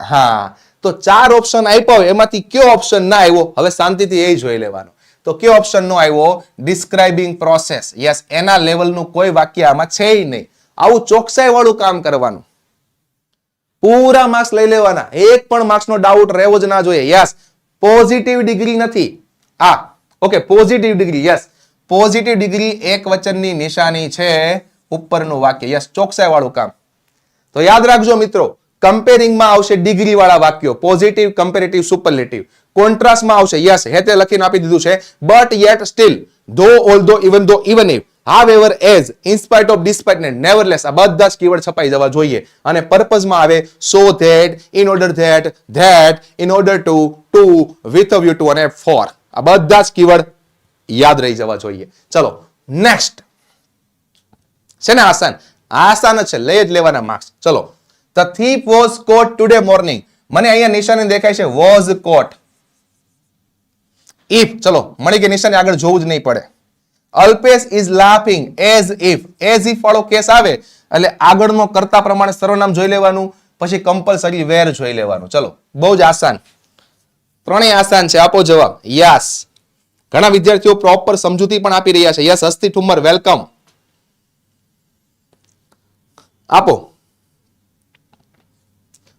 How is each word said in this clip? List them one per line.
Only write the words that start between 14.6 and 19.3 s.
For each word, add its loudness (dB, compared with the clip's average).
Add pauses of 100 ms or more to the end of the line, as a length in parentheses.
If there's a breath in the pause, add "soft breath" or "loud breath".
લેવાના, 0
એક 2
પણ -2
માર્ક્સનો -2
ડાઉટ 2
રહેવો 2
જ -4
ના -2
જોઈએ. -2
યસ, 2 (440)
પોઝિટિવ 2
ડિગ્રી -4
નથી. -6 (360)